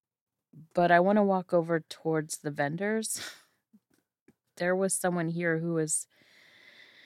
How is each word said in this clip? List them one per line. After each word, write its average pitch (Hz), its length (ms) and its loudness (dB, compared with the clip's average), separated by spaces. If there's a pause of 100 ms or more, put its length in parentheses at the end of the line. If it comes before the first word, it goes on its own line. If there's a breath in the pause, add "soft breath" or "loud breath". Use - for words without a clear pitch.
(760)
But 175 160 4
I 175 100 8
wanna 202 240 4
walk 190 300 -2
over 165 260 2
towards 156 580 -4
the 151 120 -6
vendors. 175 760 -4
<laughs> - 40 -14 (1300 loud breath)
There 180 180 0
was 190 180 0
someone 175 360 -2
here 165 300 -2
who 170 160 -4
was 156 340 -2 (960 loud breath)